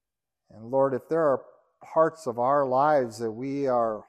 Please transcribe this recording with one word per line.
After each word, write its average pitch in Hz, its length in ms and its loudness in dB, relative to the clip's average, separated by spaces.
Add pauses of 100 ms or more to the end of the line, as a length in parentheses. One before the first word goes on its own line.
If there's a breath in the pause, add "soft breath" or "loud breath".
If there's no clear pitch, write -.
(480)
And 110 220 -16
Lord, 135 240 2
if - 140 -8
there 160 180 0
are 135 180 0 (380)
parts 160 460 0
of 113 100 -6
our 139 260 2
lives 131 540 0
that 113 140 -6
we 139 340 -6
are 113 420 -2